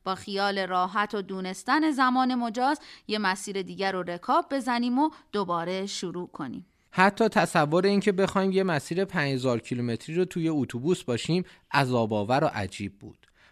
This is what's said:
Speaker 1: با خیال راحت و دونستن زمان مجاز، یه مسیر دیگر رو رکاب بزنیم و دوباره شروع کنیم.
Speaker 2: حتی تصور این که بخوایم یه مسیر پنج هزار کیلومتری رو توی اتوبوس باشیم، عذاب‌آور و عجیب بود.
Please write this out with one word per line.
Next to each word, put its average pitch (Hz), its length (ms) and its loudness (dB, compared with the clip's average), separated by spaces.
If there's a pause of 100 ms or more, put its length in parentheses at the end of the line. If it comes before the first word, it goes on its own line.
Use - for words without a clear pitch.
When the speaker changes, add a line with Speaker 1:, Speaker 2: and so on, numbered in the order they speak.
Speaker 1:
با 185 100 -2
خیال 196 440 -2
راحت 185 560 -2
و 202 80 -2
دونستن 190 680 0
زمان 254 440 2
مجاز، 247 460 0 (260)
یه 208 120 -2
مسیر 196 440 -2
دیگر 180 300 -4
رو 185 100 -4
رکاب 180 480 -2
بزنیم 247 480 0
و 220 120 4 (220)
دوباره 185 540 -2
شروع 175 420 -6
کنیم. 139 380 -10 (240)
Speaker 2:
حتی 202 380 4
تصور 165 580 4
این 202 140 4
که 202 120 2
بخوایم 190 400 2
یه 190 100 2
مسیر 175 420 -2
پنج 147 300 0
هزار 123 260 0
کیلومتری 120 540 -4
رو 180 100 2
توی 170 240 -2
اتوبوس 147 540 0
باشیم، 156 420 -2 (280)
عذاب‌آور 123 720 2
و - 20 2
عجیب 101 520 -6
بود. - 280 -20 (260)